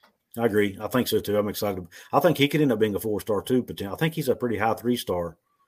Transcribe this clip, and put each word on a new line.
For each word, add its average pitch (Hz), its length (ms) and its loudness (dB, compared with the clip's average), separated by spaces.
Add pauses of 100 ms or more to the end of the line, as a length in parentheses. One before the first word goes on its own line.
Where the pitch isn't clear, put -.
(380)
I 117 80 4
agree. 101 340 2
I 107 80 -4
think 123 200 2
so 110 120 2
too. 104 160 0
I'm 104 120 2
excited. 95 380 -4 (260)
I 135 80 4
think 165 180 4
he 139 100 4
could 147 120 0
end 143 120 4
up 117 60 0
being 107 160 2
a 92 60 -4
four-star 104 420 -2
too, 127 200 0
but - 200 -12
I 98 140 -6
think 160 180 -2
he's 139 140 -2
a 120 80 2
pretty 120 200 -4
high 107 180 0
three-star. 95 600 -4 (320)